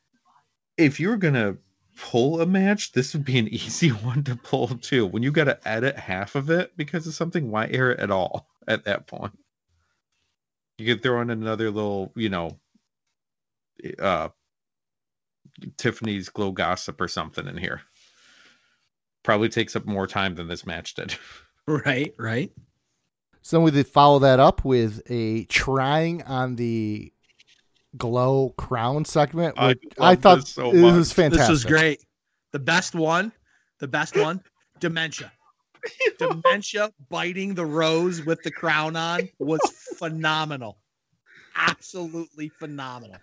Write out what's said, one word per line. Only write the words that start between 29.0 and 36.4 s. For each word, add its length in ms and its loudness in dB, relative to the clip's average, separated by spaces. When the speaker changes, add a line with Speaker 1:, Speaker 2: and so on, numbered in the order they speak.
Speaker 3:
segment, 500 0
Speaker 1:
I 120 4
Speaker 3:
which 140 2
I 120 8
Speaker 1:
love 100 8
Speaker 3:
thought 200 10
Speaker 1:
this 100 -12
so 220 -2
Speaker 3:
it 100 10
was 260 8
Speaker 1:
much. 60 -8
Speaker 3:
fantastic. 260 4
Speaker 2:
This 80 6
was 160 4
great. 400 2
The 60 -4
best 360 -2
one, 380 0
the 100 -10
best 260 -4
one, 280 0
Dementia. 540 -6
Speaker 1:
<laughs> 440 -4
Speaker 2:
Dementia 760 0